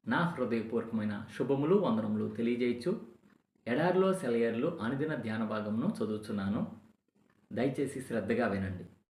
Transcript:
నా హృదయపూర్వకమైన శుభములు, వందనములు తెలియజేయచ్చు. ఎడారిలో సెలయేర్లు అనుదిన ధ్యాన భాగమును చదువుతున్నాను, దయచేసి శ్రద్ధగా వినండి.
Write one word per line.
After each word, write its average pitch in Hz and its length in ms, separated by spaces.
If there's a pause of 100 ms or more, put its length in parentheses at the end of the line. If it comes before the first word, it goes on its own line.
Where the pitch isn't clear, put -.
నా 120 100
హృదయపూర్వకమైన 113 920
శుభములు, 139 760
వందనములు 107 520
తెలియజేయచ్చు. 120 580 (720)
ఎడారిలో 180 460
సెలయేర్లు 117 580 (140)
అనుదిన 139 280
ధ్యాన 110 300
భాగమును 107 440 (100)
చదువుతున్నాను, 107 720 (880)
దయచేసి 139 460
శ్రద్ధగా 113 480
వినండి. 95 360 (260)